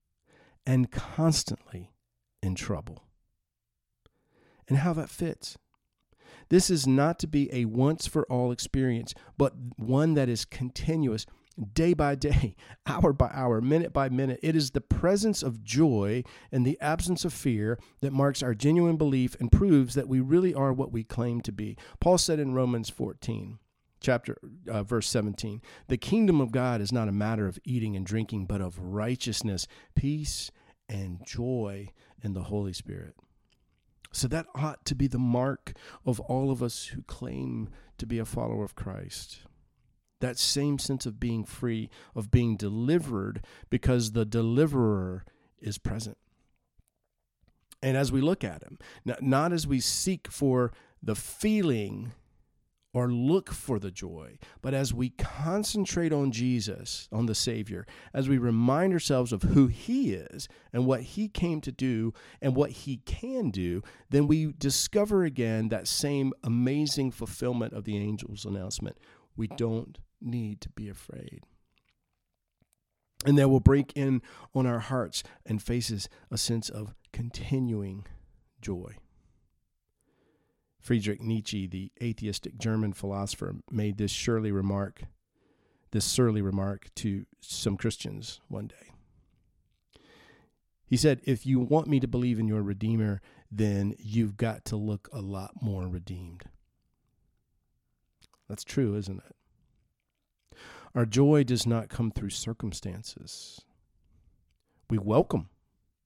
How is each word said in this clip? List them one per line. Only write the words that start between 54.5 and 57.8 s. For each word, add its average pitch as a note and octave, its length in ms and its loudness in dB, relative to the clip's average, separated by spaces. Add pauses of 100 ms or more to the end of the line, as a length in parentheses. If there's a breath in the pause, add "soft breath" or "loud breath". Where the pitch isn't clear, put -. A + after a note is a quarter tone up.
but C3 100 -4
as C3+ 220 0
we B2 160 -2
concentrate F3 1040 -2
on C#3 180 2
Jesus, A2+ 800 -2
on A2+ 140 0
the A2+ 80 0
Savior, G#2+ 520 -4 (280 loud breath)